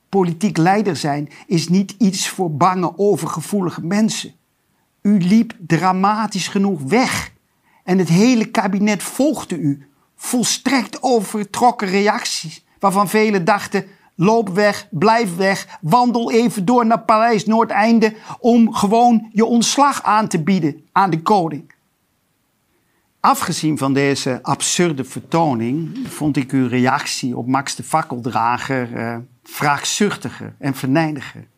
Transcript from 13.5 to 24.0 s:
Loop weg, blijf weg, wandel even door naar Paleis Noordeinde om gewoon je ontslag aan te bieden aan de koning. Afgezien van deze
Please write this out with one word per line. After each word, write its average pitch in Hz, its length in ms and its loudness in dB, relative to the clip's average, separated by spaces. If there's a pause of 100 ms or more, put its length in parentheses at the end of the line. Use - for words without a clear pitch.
Loop 214 340 2
weg, 202 420 0
blijf 208 440 2
weg, 190 460 -2
wandel 233 500 2
even 220 340 2
door 240 200 4
naar 226 160 2
Paleis 226 440 2
Noordeinde 220 680 2 (240)
om 233 340 4
gewoon 226 580 2
je 220 140 2
ontslag 262 580 2
aan 214 240 2
te 170 160 -2
bieden 165 480 0
aan 190 180 2
de 160 120 -2
koning. 165 520 -2 (1500)
Afgezien 156 580 0
van 135 160 0
deze 139 480 0